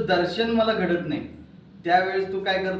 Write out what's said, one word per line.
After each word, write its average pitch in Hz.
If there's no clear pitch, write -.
दर्शन 180
मला 226
घडत 170
नाही. -
त्यावेळेस 190
तू 190
काय 190
कर, 190